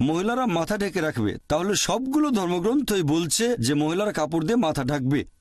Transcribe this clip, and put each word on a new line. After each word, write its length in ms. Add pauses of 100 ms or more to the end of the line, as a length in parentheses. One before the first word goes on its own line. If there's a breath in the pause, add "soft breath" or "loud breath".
মহিলারা 440
মাথা 320
ঢেকে 240
রাখবে। 360 (100)
তাহলে 280
সবগুলো 560
ধর্মগ্রন্থই 720
বলছে 540
যে 160
মহিলারা 380
কাপড় 320
দিয়ে 120
মাথা 280
ঢাকবে, 420 (160)